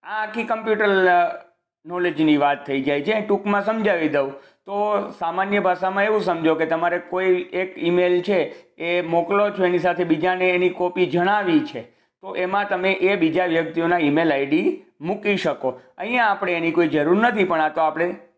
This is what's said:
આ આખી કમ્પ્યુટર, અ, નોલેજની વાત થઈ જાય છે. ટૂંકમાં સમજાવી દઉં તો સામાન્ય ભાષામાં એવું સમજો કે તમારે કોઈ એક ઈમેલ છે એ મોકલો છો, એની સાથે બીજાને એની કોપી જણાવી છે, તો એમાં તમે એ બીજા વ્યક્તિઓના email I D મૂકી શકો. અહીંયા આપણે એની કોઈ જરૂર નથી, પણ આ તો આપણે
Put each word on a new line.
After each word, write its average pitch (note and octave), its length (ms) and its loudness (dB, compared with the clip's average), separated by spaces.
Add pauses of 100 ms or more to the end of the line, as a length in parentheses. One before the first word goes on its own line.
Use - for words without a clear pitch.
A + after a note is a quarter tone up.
આ G3 180 -12
આખી A3 220 -6
કમ્પ્યુટર, G#3 640 2
અ, F3 100 6 (680)
નોલેજની D#3+ 500 2
વાત C#3+ 300 2
થઈ C#3 160 -2
જાય C#3+ 200 0
છે. G#3+ 180 0
ટૂંકમાં G3+ 440 0
સમજાવી G#3 440 0
દઉં C#3 240 0 (340)
તો G3+ 520 -4
સામાન્ય F#3+ 420 -2
ભાષામાં F#3+ 440 0
એવું G#3+ 180 0
સમજો E3 320 2
કે D#3+ 120 -2
તમારે E3+ 320 0
કોઈ F#3 380 0 (160)
એક F#3 260 -6
ઈમેલ F3+ 440 2
છે F#3+ 160 0 (400)
એ F3 240 -2
મોકલો E3+ 480 0
છો, G3 140 -2
એની F3+ 140 2
સાથે F3 260 0
બીજાને F3+ 460 0
એની F3+ 200 2
કોપી F3+ 360 -2
જણાવી F3 540 0
છે, A#2 220 -10 (400)
તો F#3+ 140 -14
એમાં G3 320 -2
તમે F#3+ 240 0
એ F#3+ 240 2
બીજા E3+ 300 0
વ્યક્તિઓના E3 520 0
email D#3 340 2
I C#3 140 0
D F3+ 380 0 (160)
મૂકી G3+ 360 -2
શકો. C#3 440 -4 (180)
અહીંયા A#3 280 0
આપણે G3 260 -2
એની E3 200 -2
કોઈ E3+ 160 2
જરૂર D3+ 280 2
નથી, G#3+ 280 2
પણ F3 160 0
આ D#3 80 2
તો D#3 120 -4
આપણે D#3+ 320 0 (260)